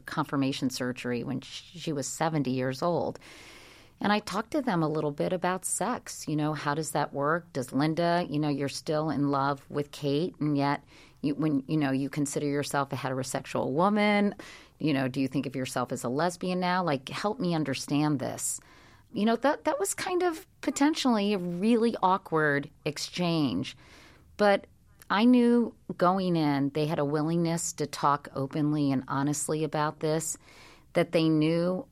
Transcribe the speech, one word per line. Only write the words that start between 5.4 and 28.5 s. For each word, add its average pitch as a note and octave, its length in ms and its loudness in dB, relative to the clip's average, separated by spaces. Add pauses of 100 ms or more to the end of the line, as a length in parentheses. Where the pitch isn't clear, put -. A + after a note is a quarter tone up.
sex. - 600 -4
You D#3 100 -2
know, D3+ 160 0
how D3 200 -2
does D3+ 180 -4
that D3 220 -2
work? D3+ 380 -2
Does B2+ 220 -6
Linda, D#3+ 560 2
you D3 100 -2
know, D3+ 80 0
you're C#3+ 220 -2
still D#3 400 -2
in C#3+ 200 0
love C#3 400 0
with C#3+ 220 -4
Kate, D3 480 -2
and D3 180 0
yet C#3 260 0 (380)
you, D3+ 140 -2
when, D3 320 0
you D#3+ 80 0
know, C#3+ 160 2
you C3+ 180 0
consider D3 360 -2
yourself C#3+ 480 0
a - 20 -4
heterosexual C3 760 -4
woman, G3+ 640 4 (440)
you D3+ 140 2
know, C3+ 160 0
do C3+ 100 -4
you C3+ 80 2
think C3+ 180 -2
of C3+ 100 -8
yourself C3 360 -4
as C3 140 -6
a B2 40 -2
lesbian F3 520 -2
now? F3+ 200 0
Like, D3+ 280 -2
help - 320 -4
me F3 120 0
understand D3 640 0
this. A#2 420 -6 (500)
You G3+ 140 0
know, A3+ 100 4
that, C4+ 300 0
that D4+ 160 0
was G4 120 -2
kind F4+ 300 -2
of E4+ 240 -2 (140)
potentially B3 720 2
a G3+ 40 0
really G#3+ 640 2
awkward D#3 680 2 (160)
exchange. D3+ 880 0 (640)
But G3+ 280 4 (440)
I G3+ 160 4
knew A#3+ 480 6 (240)
going F#3 400 4
in, C#3+ 360 2
they D3+ 120 0
had D#3 140 -2
a D3 60 2
willingness E3 680 0
to D3+ 120 -4
talk - 480 0
openly D3 600 0